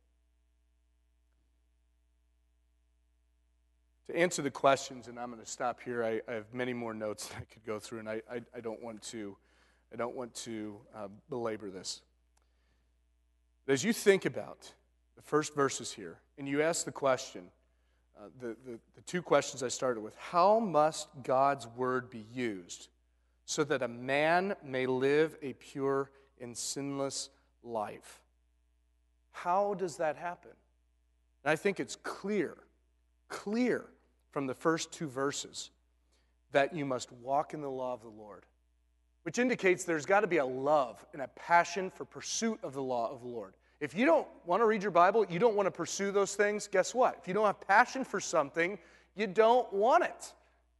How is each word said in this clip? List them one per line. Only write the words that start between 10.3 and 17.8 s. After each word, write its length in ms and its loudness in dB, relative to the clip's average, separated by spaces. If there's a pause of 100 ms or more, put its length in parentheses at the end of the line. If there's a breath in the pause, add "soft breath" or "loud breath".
to, 420 -8 (180)
uh, 140 -12 (200)
belabor 420 -6
this. 320 -10 (1600)
But 100 2
as 100 0
you 80 2
think 320 4
about 480 -8 (440)
the 60 -20
first 320 -2
verses 380 -2
here, 260 -14 (180)
and 120 -8
you 140 0
ask 220 0
the 80 -6
question, 520 -2 (720)